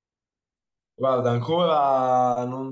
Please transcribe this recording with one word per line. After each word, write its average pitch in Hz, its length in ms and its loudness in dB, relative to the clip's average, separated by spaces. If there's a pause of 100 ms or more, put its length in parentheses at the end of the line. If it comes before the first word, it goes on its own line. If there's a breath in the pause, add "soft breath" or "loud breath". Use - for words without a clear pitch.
(960)
Guarda, 123 340 0
ancora 127 1120 0
non, 131 280 -8